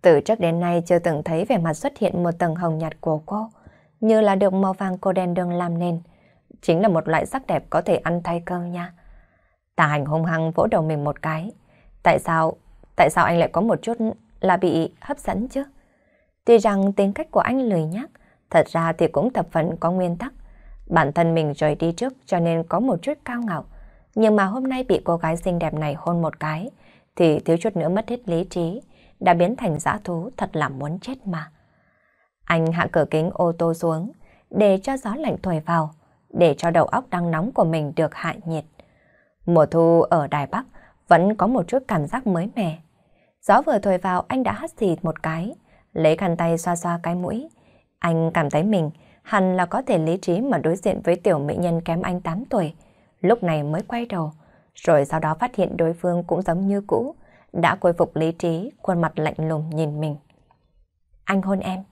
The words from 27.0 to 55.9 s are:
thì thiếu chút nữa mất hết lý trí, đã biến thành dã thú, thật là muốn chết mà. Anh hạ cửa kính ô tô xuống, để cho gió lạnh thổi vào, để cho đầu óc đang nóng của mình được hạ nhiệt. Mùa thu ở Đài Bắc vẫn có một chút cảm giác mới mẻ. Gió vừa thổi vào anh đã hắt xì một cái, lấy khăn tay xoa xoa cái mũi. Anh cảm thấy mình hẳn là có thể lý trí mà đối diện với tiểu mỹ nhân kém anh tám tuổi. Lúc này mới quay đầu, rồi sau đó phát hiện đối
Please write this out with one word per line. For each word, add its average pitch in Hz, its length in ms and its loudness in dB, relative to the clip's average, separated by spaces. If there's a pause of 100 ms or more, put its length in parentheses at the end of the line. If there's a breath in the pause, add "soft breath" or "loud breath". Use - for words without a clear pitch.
thì 160 220 6
thiếu 165 220 2
chút 214 160 -2
nữa 160 120 -2
mất 202 200 -2
hết 247 200 -8
lý 170 160 0
trí, 175 380 -4 (380 soft breath)
đã 180 140 4
biến 175 220 2
thành 175 220 -2
dã 214 260 -2
thú, 175 320 -6
thật 196 200 -6
là 147 120 -2
muốn 139 300 -8
chết 254 280 -12
mà. 160 240 -8 (960)
Anh 165 280 2
hạ 165 200 -2
cửa 156 180 4
kính 160 240 0
ô 170 180 0
tô 165 220 0
xuống, 165 380 -2 (380 soft breath)
để 196 320 4
cho 269 140 -4
gió 226 180 -6
lạnh 277 280 -4
thổi 170 180 -2
vào, 156 300 0 (400 soft breath)
để 160 280 4
cho 170 120 0
đầu 165 140 4
óc 254 260 -2
đang 175 200 -2
nóng 165 220 -2
của 220 120 2
mình 160 320 -2
được 156 180 0
hạ - 200 -6 (100)
nhiệt. 160 200 -6 (840 soft breath)
Mùa 165 200 6
thu 165 360 4
ở 160 240 2
Đài 147 200 -4
Bắc 240 200 -6 (420 soft breath)
vẫn 185 280 6
có 185 100 2
một 247 220 0
chút 254 100 0 (100)
cảm 156 180 0
giác 247 200 -6
mới 185 300 -2
mẻ. 165 220 -4 (640)
Gió 226 200 6
vừa 285 160 0
thổi 196 200 0
vào 180 300 -2
anh 262 140 -2
đã 202 100 -2
hắt 277 180 -8
xì 180 320 0
một 156 200 -4
cái, 165 320 -4 (380 soft breath)
lấy 160 240 2
khăn 170 200 -2
tay 170 220 0
xoa 170 180 -2
xoa 170 260 -4
cái 170 120 -4
mũi. 214 340 -6 (500 soft breath)
Anh 165 360 0
cảm 151 160 0
thấy 151 120 0
mình 185 280 0 (320 soft breath)
hẳn 185 340 0
là 180 100 0
có 220 160 -4
thể 214 160 0
lý 160 180 0
trí 175 240 -2
mà 247 180 0
đối 160 180 0
diện 185 280 -2
với 170 120 2
tiểu 175 220 2
mỹ 143 180 -4
nhân 170 240 -2
kém 170 220 -4
anh 180 180 -4
tám 175 240 -6
tuổi. 175 300 -2 (460 soft breath)
Lúc 226 220 2
này 156 200 0
mới 156 200 -4
quay 240 240 -6
đầu, 165 260 -6 (420 soft breath)
rồi 151 300 2
sau 160 160 -4
đó 160 200 -2
phát 247 160 -4
hiện 185 200 -2
đối 165 160 0